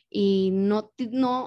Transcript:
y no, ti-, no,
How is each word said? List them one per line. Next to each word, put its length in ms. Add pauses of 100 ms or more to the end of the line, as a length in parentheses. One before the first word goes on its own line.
(100)
y 420
no, 440
ti-, 160
no, 340